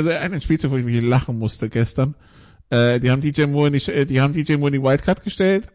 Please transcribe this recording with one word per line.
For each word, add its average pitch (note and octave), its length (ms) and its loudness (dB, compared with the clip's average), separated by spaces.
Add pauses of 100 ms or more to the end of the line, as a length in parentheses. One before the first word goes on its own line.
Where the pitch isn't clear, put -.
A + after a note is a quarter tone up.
also E3 60 2
ein E3+ 320 -4
Spielzug, D#3 300 0
wo C3+ 40 -2
ich B2 100 -2
wirklich A#2 220 0
lachen B2 300 0
musste A2 300 -4
gestern. B2 480 -2 (540)
Äh, A#2+ 280 2
die B2 140 0
haben C3+ 80 0
D D3 80 -2
J D3 200 0
Moore D3 200 2
in C#3+ 60 0
die C#3 60 2
Sch-, F#3 120 -6
äh, C#3+ 140 2
die C3 140 0
haben C#3 120 2
D D#3 80 -2
J D3 180 0
Moore C#3+ 160 0
in C3+ 80 -2
die - 20 -4
Wildcard C#3+ 380 2
gestellt, G3 520 0